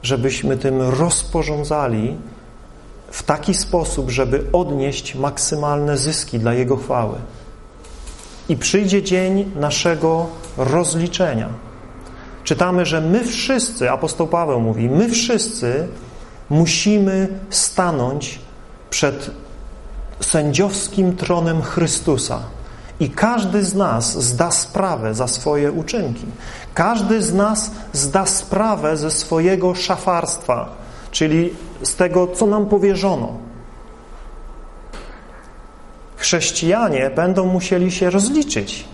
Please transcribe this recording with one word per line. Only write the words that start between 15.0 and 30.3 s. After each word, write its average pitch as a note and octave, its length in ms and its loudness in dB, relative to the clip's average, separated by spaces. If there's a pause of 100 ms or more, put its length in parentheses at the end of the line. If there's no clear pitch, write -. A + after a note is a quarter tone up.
wszyscy F3 800 0 (640)
musimy F#3+ 800 4 (220)
stanąć D3 880 0 (520)
przed - 400 0 (880)
sędziowskim F3+ 960 2
tronem E3+ 460 2
Chrystusa. C3+ 760 0 (600)
I D3 100 2
każdy G#3 540 2
z F3+ 100 -2
nas D#3 440 2
zda B2 320 2
sprawę C#3 640 0
za C3 140 0
swoje D3 440 2
uczynki. D#3+ 540 -4 (480)
Każdy G#3 480 2
z E3+ 120 0
nas G#3 360 2 (220)
zda C#3+ 340 2
sprawę F#3+ 720 2
ze D3 140 -2
swojego F3+ 640 2
szafarstwa, E3+ 960 0 (420)